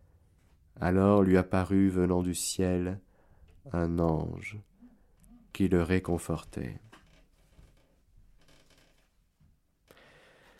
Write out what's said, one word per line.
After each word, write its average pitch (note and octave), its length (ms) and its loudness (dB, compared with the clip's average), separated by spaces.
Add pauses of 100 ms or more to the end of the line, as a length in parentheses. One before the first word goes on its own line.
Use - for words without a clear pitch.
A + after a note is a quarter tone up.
(800)
Alors F#2+ 400 4
lui F#2 160 6
apparut F#2+ 520 2
venant F2+ 340 0
du F2+ 100 -4
ciel F#2 680 -4 (720)
un E2+ 280 -2
ange E2 580 -4 (960)
qui F#2+ 160 0
le F2 120 2
réconfortait. E2+ 1000 -4 (3750)